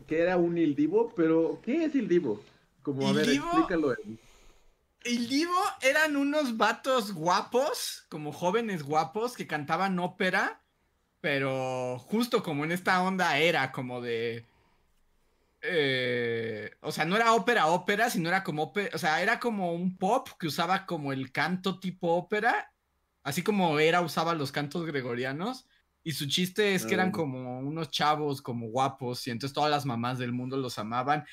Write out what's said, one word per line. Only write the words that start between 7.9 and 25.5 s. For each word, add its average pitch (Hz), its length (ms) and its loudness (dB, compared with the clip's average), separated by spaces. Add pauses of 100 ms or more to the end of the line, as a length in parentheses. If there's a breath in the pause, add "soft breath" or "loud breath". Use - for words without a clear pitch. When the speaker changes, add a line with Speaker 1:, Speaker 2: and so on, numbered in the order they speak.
Speaker 2:
como 151 240 -8
jóvenes 185 500 0
guapos, 160 540 -2
que 165 100 -8
cantaban 165 520 0
ópera, 185 640 -2 (580)
pero 131 800 -2
justo 233 420 0
como 147 220 -2
en 160 80 -2
esta 180 300 2
onda 180 360 2
era 151 340 2
como 127 280 -6
de, 117 440 -4 (1160)
eh... 123 1120 0 (100)
o 143 120 -6
sea, 156 120 -2
no 175 120 0
era 233 180 6
ópera, 220 340 4
ópera, 202 420 2
sino 165 180 0
era 185 140 2
como 156 300 -2
ópe-, 202 220 -2
o 156 40 -4
sea, 160 240 2
era 233 160 2
como 202 340 -2
un 180 240 -2
pop 214 320 2 (100)
que 175 100 -6
usaba 175 380 -2
como 147 260 -4
el 135 200 -6
canto 185 460 -2
tipo 175 360 -4
ópera, 208 580 0 (500)
así 143 200 -2
como 180 360 2
Era 165 220 6
usaba 170 340 0
los 143 180 -2
cantos 151 340 -4
gregorianos, 135 800 -4 (380)